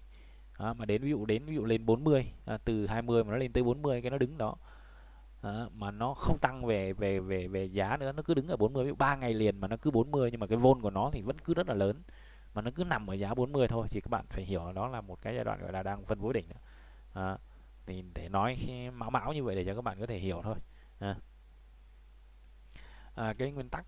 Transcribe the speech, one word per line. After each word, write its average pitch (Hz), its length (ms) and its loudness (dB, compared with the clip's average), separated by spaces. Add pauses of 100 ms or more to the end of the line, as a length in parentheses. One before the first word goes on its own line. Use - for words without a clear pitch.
(600)
Đó, 110 140 -4
mà 117 120 -8
đến 107 160 2
ví 139 80 0
dụ, 110 160 0
đến 110 200 2
ví 156 100 -4
dụ 113 100 0
lên 113 200 2
bốn 113 180 4
mươi, 143 280 4 (140)
à, 110 120 -4
từ 107 300 0
hai 113 140 0
mươi 117 220 6
mà 104 80 -4
nó 113 60 2
lên 127 160 0
tới 123 100 4
bốn 127 180 2
mươi, 131 200 2
cái 123 100 -4
nó 139 60 0
đứng 135 200 2
đó. 110 180 -2 (840)
Đó, 110 320 -6
mà 101 180 -8
nó 113 220 -2
không - 260 4
tăng 127 260 0
về, 98 280 2
về, 98 260 2
về, 92 280 -2
về 95 180 -2
giá 98 320 0
nữa, 135 140 -4
nó 151 120 -6
cứ 170 100 2
đứng 143 140 2
ở 175 100 0
bốn 110 160 4
mươi, 131 100 2
ví 139 60 0
dụ 139 60 -4
ba 139 200 4
ngày 127 180 0
liền 107 260 4
mà 95 80 -2
nó 113 100 -4
cứ 151 140 0
bốn 127 200 4
mươi 131 200 2
nhưng 117 80 -6
mà 104 80 -2
cái 110 100 2
vôn 127 240 8
của 104 80 0
nó 98 240 2
thì 123 80 -4
vẫn 113 180 -4
cứ 165 140 0
rất 160 140 2
là 131 60 0
lớn, 104 300 2 (500)
mà 104 80 -4
nó 117 140 -4
cứ 175 80 -2
nằm 117 260 -2
ở 95 40 -4
giá 101 200 -2
bốn 127 180 2
mươi 135 160 4
thôi, 113 220 0
thì 104 120 -2
các - 80 -8
bạn 117 200 0
phải 104 140 -4
hiểu 87 220 -2
là 87 60 -6
đó 98 160 -2
là 123 140 -6
một 92 200 -12
cái 117 140 -4
giai 120 80 -2
đoạn 104 180 -4
gọi 92 100 -8
là 95 120 -4
đang 101 220 -4
phân 107 140 -2
phối 110 140 0
đỉnh 101 160 -2
đó. - 100 -16 (560)
Đó, 95 220 -2 (480)
thì 92 180 -10 (100)
để 85 160 -10
nói 104 280 0 (360)
mão 117 160 -8
mão 123 240 0
như 147 100 -2
vậy 101 120 -2
để 92 100 0
cho 98 100 -4
các 120 80 -4
bạn 98 160 -4
có 110 60 -6
thể 110 120 -6
hiểu 90 260 -4
thôi. 107 120 -4 (440)
À. 98 160 -4 (2000)
À, 110 220 -2
cái 135 140 -2
nguyên 135 180 -8
tắc, - 180 -8